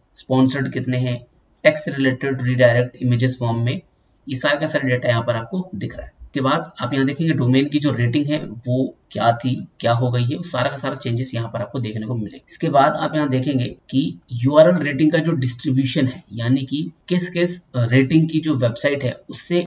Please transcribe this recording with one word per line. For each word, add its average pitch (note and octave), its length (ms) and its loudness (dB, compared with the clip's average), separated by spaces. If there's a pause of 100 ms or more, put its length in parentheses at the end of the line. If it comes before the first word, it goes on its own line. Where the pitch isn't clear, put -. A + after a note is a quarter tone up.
(140)
sponsored C3 580 2
कितने B2+ 260 -2
हैं, B2 280 -4 (360)
text D3+ 260 2
related C3+ 540 -2
redirect B2 540 4
images B2 440 2
form A#2 180 0
में, C3 220 -2 (480)
ये C3+ 80 -6
सारा D3 240 0
का D#3 60 0
सारा C#3 220 -2
data B2 200 0
यहाँ A#2 140 2
पर A#2 140 -2
आपको F3+ 380 -6
दिख A2 220 -8
रहा - 100 -12
है। - 80 -20 (200)
के C#3+ 60 -2
बाद C#3+ 400 0
आप - 140 -4
यहाँ C3+ 120 2
देखेंगे D#3+ 260 0
domain C3 360 4
की D3 100 0
जो C#3+ 120 2
rating A#2+ 360 0
है D3 200 -4
वो B2 480 -4 (160)
क्या A2 220 2
थी, B2 340 -4 (140)
क्या A#2 120 2
हो A#2+ 180 0
गई A#2+ 140 0
है, D#3+ 180 -2
सारा B2+ 280 -4
का C3+ 60 -8
सारा C3+ 180 -6
changes A#2+ 400 -4
यहाँ A2+ 140 -4
पर A#2 140 -6
आपको - 180 -6
देखने A2 260 -6
को B2 80 -4
मिलेगा। G#2+ 360 -8
इसके - 180 -4
बाद C#3 240 6
आप D#3 220 -4
यहाँ D3+ 140 0
देखेंगे B2+ 480 -2 (140)
कि C3+ 280 -2 (140)
URL D3 440 6
rating D3 360 2
का D#3+ 60 2
जो D#3+ 140 0
distribution C3 760 0
है, - 260 -6
यानी A#2+ 280 0
कि D3 320 -4 (160)
किस F3+ 220 0
किस, F3 320 -2
अ, - 140 -20
rating C3 520 4
की D#3 120 -2
जो D3+ 140 0
website C3 500 0
है B2 240 -6
उससे - 380 -2